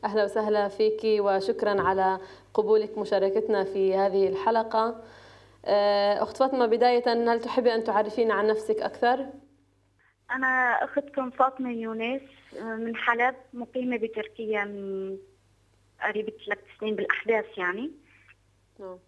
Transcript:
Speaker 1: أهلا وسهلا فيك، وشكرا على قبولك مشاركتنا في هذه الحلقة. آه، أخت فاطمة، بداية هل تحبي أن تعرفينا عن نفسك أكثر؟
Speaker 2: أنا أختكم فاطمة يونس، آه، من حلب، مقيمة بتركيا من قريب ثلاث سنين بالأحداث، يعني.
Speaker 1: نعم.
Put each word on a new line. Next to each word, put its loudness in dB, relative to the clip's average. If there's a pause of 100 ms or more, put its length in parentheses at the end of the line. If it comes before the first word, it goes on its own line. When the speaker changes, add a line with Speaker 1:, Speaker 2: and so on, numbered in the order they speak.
Speaker 1:
أهلا 0
وسهلا 0
فيك، 0
وشكرا 2
على 2 (340)
قبولك 2
مشاركتنا 0
في 0
هذه 2
الحلقة. 0 (640)
آه، 4
أخت -8
فاطمة، 4
بداية 4
هل 0
تحبي 0
أن -2
تعرفينا 2
عن 2
نفسك 0
أكثر؟ 0 (1040)
Speaker 2:
أنا -2 (360)
أختكم -4
فاطمة 0
يونس، -4 (360)
آه، -10
من -6
حلب، 0 (180)
مقيمة -4
بتركيا -4
من -8 (840)
قريب -4 (160)
ثلاث -6 (200)
سنين -4
بالأحداث، -2
يعني. -6 (880)
Speaker 1:
نعم. -14 (100)